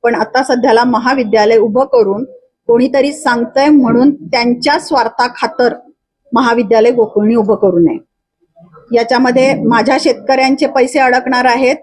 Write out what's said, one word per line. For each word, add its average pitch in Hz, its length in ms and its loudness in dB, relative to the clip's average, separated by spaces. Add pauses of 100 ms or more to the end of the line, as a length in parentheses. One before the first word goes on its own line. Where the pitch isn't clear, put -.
पण 233 120 0
आता 262 280 -2
सध्याला 247 420 0
महाविद्यालय 226 720 0
उभं 226 280 0
करून 220 400 0 (420)
कोणीतरी 262 460 0
सांगतंय 254 560 -2
म्हणून 262 460 2
त्यांच्या 240 640 -2
स्वार्थाखातर 247 960 -2 (580)
महाविद्यालय 233 580 2
गोकुळनी 214 440 0
उभं 214 200 0
करू 180 240 0
नये. 165 200 0 (960)
याच्यामध्ये 254 680 0
माझ्या 233 380 0
शेतकऱ्यांचे 269 680 0
पैसे 254 320 0
अडकणार 254 460 0
आहेत 254 380 0